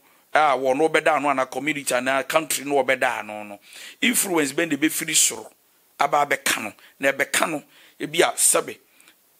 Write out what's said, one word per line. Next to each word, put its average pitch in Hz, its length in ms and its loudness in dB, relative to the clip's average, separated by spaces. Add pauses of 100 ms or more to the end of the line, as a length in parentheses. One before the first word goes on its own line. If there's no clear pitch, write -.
(340)
a 143 240 4
wɔ 131 200 2
no, 156 120 2
ɔbɛda 156 280 2
ano, 143 120 0
ana 131 160 0
community, 143 480 -4
ana 131 300 0
country 143 420 0
no, 143 180 2
ɔbɛda 127 360 0
ano 107 240 -10
no. 101 160 -16 (420)
Influence 175 520 0
bɛn 165 160 -2
de 143 80 -2
bɛfiri 156 380 -2
soro, - 360 0 (480)
aba 147 260 2
abɛka 135 380 -2
no. 104 100 -8 (260)
Na 135 120 2
ɛbɛka 139 380 0
no, 151 140 -8 (360)
ebi 156 220 -2
a, 131 120 4
sɛbe, - 440 0 (640)